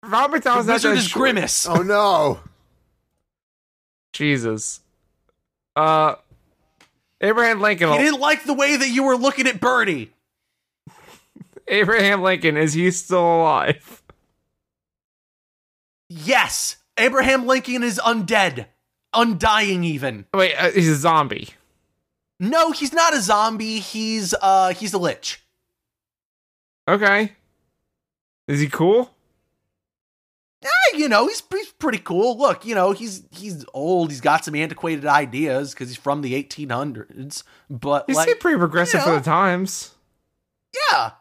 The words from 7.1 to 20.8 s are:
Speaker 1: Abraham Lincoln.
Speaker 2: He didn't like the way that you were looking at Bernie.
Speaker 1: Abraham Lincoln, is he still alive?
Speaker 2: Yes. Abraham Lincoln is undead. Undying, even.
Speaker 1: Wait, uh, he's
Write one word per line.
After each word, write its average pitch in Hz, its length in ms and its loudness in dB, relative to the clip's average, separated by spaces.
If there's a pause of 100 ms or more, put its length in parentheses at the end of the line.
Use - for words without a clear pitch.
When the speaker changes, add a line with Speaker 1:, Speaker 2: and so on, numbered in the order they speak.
Speaker 1:
Abraham 220 400 2
Lincoln. 175 320 2
Speaker 2:
He 147 60 4
didn't 285 220 2
like 294 240 0
the 285 100 -2
way 277 240 2
that 269 100 0
you 254 140 0
were 262 140 2
looking 254 300 0
at 226 140 -2
Bernie. 214 480 0 (1600)
Speaker 1:
Abraham 202 560 2
Lincoln, 170 340 2
is 151 160 2
he 175 180 2
still 170 520 2
alive? 139 600 -2 (2000)
Speaker 2:
Yes. 175 680 -2 (200)
Abraham 262 500 2
Lincoln 254 360 0
is 233 220 -4
undead. 196 640 0 (480)
Undying, 214 680 0
even. 131 500 -6
Speaker 1:
Wait, 185 200 2
uh, 165 160 2
he's 170 180 2